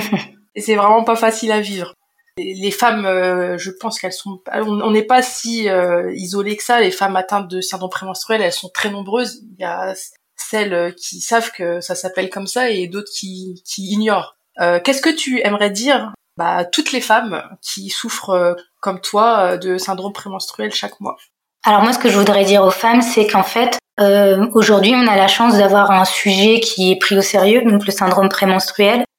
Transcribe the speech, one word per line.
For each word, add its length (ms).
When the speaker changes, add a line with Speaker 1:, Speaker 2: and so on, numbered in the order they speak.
Speaker 1:
<laughs> 480
Speaker 2:
Et 40
c'est 140
vraiment 300
pas 100
facile 380
à 80
vivre. 320
Les, 180
les 180
femmes, 340
euh, 520
je 120
pense 300
qu'elles 120
sont, 280
on, 280
on 100
n'est 140
pas 180
si, 460
euh, 480
isolées 400
que 80
ça. 160
Les 100
femmes 240
atteintes 320
de 140
syndrome 300
prémenstruel, 520
elles 100
sont 220
très 160
nombreuses. 540
Il 60
y 20
a 300
celles, 360
euh, 180
qui 300
savent 320
que 280
ça 140
s'appelle 360
comme 160
ça 240
et 160
d'autres 280
qui, 520
qui 260
ignorent. 440
Euh, 200
qu'est-ce 220
que 80
tu 340
aimerais 260
dire, 420
bah, 200
à 80
toutes 280
les 80
femmes 420
qui 300
souffrent, 400
euh, 240
comme 200
toi, 400
euh, 180
de 200
syndrome 340
prémenstruel 600
chaque 280
mois ? 160
Speaker 1:
Alors 180
moi, 100
ce 60
que 100
je 100
voudrais 260
dire 200
aux 60
femmes, 320
c'est 240
qu'en 160
fait, 360
euh, 540
aujourd'hui, 400
on 120
a 100
la 120
chance 300
d'avoir 320
un 140
sujet 560
qui 320
est 40
pris 220
au 40
sérieux, 420
donc 200
le 80
syndrome 360
prémenstruel. 760